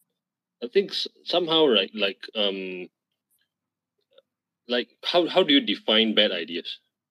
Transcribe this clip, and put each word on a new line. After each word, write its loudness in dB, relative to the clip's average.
I -8
think 0
s-, -8
somehow, 0
right, 0
like, -4
um, -6
like, -2
how, 2
how 4
do 2
you 6
define 0
bad 4
ideas? -8